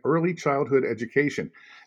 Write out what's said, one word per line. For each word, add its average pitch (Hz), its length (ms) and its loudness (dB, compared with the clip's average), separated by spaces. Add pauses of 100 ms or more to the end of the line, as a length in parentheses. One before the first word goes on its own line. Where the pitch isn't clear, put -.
early 165 300 2
childhood 139 500 2
education, 113 680 -2 (360)